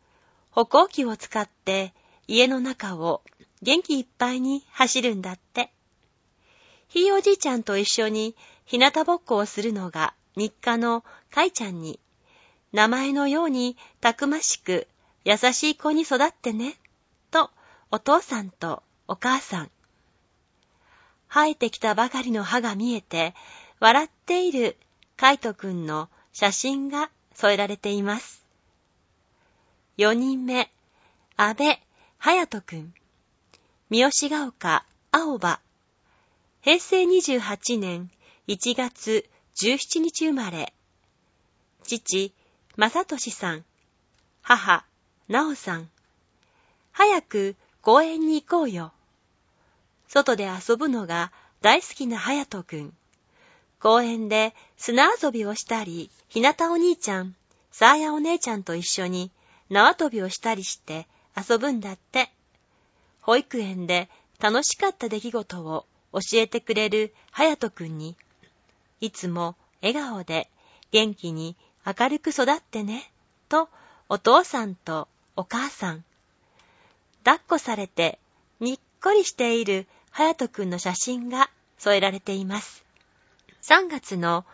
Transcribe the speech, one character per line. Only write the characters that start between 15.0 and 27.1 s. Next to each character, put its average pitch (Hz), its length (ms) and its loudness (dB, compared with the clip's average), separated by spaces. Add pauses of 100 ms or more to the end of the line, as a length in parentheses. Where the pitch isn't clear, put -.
優 208 120 4
し 254 340 0
い 302 60 -4
子 302 160 -2
に 311 100 2
育 277 220 0
っ 339 80 0
て - 200 -8
ね、 240 220 -8 (560)
と 320 180 2 (440)
お - 80 -2
父 302 200 4
さ 226 220 -6
ん 190 80 -12
と - 320 -8 (240)
お 185 80 -6
母 254 240 0
さ 185 240 -8
ん。 139 80 -16 (1600)
生 302 220 4
え 302 40 -4
て 233 160 -2
き - 80 -10
た 214 160 0
ば 233 160 0
か 262 120 -6
り 240 100 -4
の 214 100 -2
歯 196 180 -2
が 226 140 -4
見 226 180 -4
え 220 80 -4
て、 165 360 -4 (420)
笑 240 280 6
っ - 20 -20 (180)
て 359 220 0
い - 20 0
る 247 260 -2 (400)
海 269 200 6
斗 220 180 -6
く 190 180 -8
ん 170 140 -6
の 156 220 -6 (240)
写 202 180 0
真 277 380 -4
が 294 200 -4 (260)